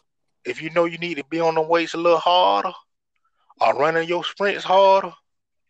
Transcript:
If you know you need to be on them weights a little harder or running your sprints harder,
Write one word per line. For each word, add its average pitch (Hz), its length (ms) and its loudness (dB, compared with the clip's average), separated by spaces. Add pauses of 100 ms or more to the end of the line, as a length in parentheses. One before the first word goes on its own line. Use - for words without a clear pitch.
(460)
If 127 160 -10
you 160 80 -10
know 170 160 0
you 165 140 -8
need 170 160 -8
to 151 100 -10
be 165 160 -6
on 160 140 0
them 160 120 -2
weights 165 280 -2
a - 20 -6
little 170 220 2
harder 185 520 2 (880)
or 117 140 2
running 160 340 0
your 175 160 -2
sprints - 400 -4
harder, 190 480 4 (580)